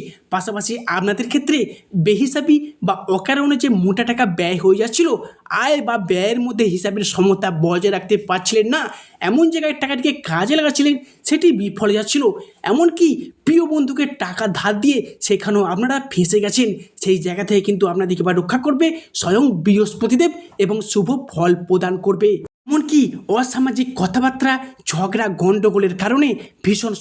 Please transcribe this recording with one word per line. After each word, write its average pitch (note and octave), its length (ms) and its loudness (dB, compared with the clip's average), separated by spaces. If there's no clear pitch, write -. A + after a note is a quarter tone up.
পাশাপাশি G3+ 400 -4
আপনাদের G3+ 360 -2
ক্ষেত্রে D4 260 0
বেহিসাবি C#4 500 2
বা G3 80 0
অকারণে C#4+ 460 0
যে C#4 60 2
মোটা G3+ 260 0
টাকা A#3+ 140 0
ব্যয় F3 260 -2
হয়ে F#3+ 180 6
যাচ্ছিল, D#4 260 0
আয় D4 140 2
বা A#3 80 0
ব্যয়ের G3+ 360 0
মধ্যে A#3 180 0
হিসাবের G3+ 380 -4
সমতা F#3+ 360 2
বজায় F3+ 320 0
রাখতে F3+ 180 -2
পারছিলেন G3+ 460 0
না, D#4 80 -2
এমন C#4+ 240 4
জায়গায় D4+ 300 -4
টাকাটিকে C#4 300 -2
কাজে F#3+ 280 0
লাগাচ্ছিলেন, D4 360 2
সেটি D#4+ 200 4
বিফলে G3+ 380 0
যাচ্ছিল। B3 240 -2
এমনকি E4 380 4
প্রিয় E4 260 6
বন্ধুকে C#4 320 0
টাকা F3+ 200 -4
ধার G#3 160 0
দিয়ে C#4 140 4
সেখানেও G3+ 460 0
আপনারা B3 240 -2
ফেঁসে F3+ 320 2
গেছেন, A3 240 0
সেই F#3 240 2
জায়গা F3+ 220 -4
থেকে G3+ 200 4
কিন্তু G3+ 240 2
আপনাদেরকে F3+ 320 0
এবার F3+ 160 2
রক্ষা F#3+ 260 -2
করবে D4 200 2
স্বয়ং G3+ 240 2
বৃহস্পতিদেব A3 680 2
এবং G#3 120 0
শুভ G3+ 180 0
ফল E3+ 200 2
প্রদান F#3 260 0
করবে। G3 240 2
এমনকি D4+ 320 2
অসামাজিক B3+ 500 -2
কথাবার্তা, B3+ 520 0
ঝগড়া, G3 360 -2
গণ্ডগোলের G3 600 2
কারণে C4 260 2
ভীষণ G#3 360 0